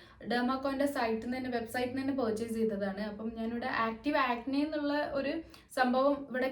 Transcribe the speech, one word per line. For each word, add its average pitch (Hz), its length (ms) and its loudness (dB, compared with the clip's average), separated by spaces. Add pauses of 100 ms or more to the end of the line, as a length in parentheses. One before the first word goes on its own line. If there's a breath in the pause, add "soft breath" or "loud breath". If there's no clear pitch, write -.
(320 loud breath)
ഡെർമാക്കോൻ്റെ 262 540 2 (100)
സൈറ്റിൽ 226 280 0
നിന്ന് 247 140 -4
തന്നെ, 254 180 -4
വെബ്സൈറ്റിൽ 247 340 -2
നിന്ന് 269 120 -4
തന്നെ 269 120 0 (100)
പർച്ചേസ് 220 340 0
ചെയ്തതാണ്. 202 440 0 (100)
അപ്പം 220 260 -6
ഞാനിവിടെ 233 320 -4 (180)
ആക്റ്റീവ് 285 300 0 (100)
ആക്നെ 262 380 0
എന്നുള്ള 294 280 0 (260)
ഒരു 285 120 0 (460 loud breath)
സംഭവം 262 380 4 (140)
ഇവിടെ 254 220 0